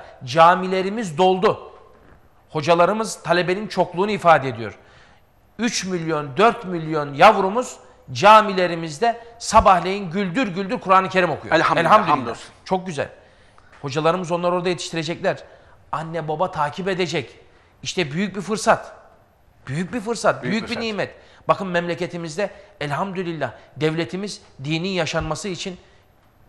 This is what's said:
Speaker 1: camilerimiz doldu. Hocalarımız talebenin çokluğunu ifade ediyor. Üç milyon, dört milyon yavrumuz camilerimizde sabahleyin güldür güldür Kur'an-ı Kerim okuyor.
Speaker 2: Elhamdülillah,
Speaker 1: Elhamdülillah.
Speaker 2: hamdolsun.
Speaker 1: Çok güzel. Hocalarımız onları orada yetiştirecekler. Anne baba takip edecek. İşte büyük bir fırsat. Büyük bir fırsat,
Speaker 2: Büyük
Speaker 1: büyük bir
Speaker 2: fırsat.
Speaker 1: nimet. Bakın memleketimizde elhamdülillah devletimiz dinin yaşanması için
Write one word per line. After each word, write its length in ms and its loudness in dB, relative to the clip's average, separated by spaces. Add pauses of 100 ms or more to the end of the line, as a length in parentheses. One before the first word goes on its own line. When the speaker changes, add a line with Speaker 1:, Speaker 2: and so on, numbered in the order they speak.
(260)
Speaker 1:
camilerimiz 920 2
doldu. 540 2 (800)
Hocalarımız 720 0
talebenin 440 0
çokluğunu 440 -2
ifade 380 4
ediyor. 280 -8 (800)
Üç 260 -4
milyon, 520 -4
dört 280 4
milyon 480 -4
yavrumuz 640 4 (340)
camilerimizde 1080 4 (180)
sabahleyin 720 2
güldür 360 -2
güldür 320 -6
Kur'an-ı 300 4
Kerim 220 2
okuyor. 240 -2
Speaker 2:
Elhamdülillah, 360 2
Speaker 1:
Elhamdülillah. 260 4
Speaker 2:
hamdolsun. 320 -8 (160)
Speaker 1:
Çok 220 -4
güzel. 220 -6 (720)
Hocalarımız 500 -2
onları 240 0
orada 140 -2
yetiştirecekler. 720 -4 (480)
Anne 360 -6
baba 240 -2
takip 360 -4
edecek. 520 -4 (440)
İşte 280 -4
büyük 240 -4
bir 60 -8
fırsat. 520 0 (760)
Büyük 260 -6
bir 80 -6
fırsat, 420 0
Speaker 2:
Büyük 80 -2
Speaker 1:
büyük 120 -2
bir 40 -10
Speaker 2:
fırsat. 160 -6
Speaker 1:
nimet. 320 -4 (320)
Bakın 200 0
memleketimizde 840 -4 (320)
elhamdülillah 680 -6 (260)
devletimiz 640 -4 (220)
dinin 260 -4
yaşanması 580 -4
için 300 -8 (720)